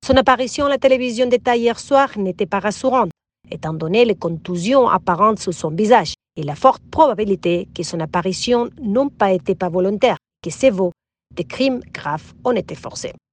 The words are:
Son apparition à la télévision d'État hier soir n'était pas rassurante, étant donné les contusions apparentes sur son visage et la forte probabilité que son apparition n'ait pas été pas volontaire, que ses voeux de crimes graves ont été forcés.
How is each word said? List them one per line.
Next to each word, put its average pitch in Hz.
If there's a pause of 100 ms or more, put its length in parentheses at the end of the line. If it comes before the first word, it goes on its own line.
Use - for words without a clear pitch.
Son 262
apparition 262
à -
la 277
télévision 254
d'État 247
hier 233
soir 277
n'était 190
pas 196
rassurante, 214 (400)
étant 156
donné 165
les 220
contusions 175
apparentes 190
sur 185
son 160
visage 202 (220)
et 156
la 143
forte -
probabilité 196
que -
son 165
apparition 185 (100)
n'ait 254
pas 196
été 185
pas 180
volontaire, 190 (260)
que 170
ses 262
voeux 185 (440)
de 180
crimes 262 (120)
graves - (120)
ont 254
été 196
forcés. - (200)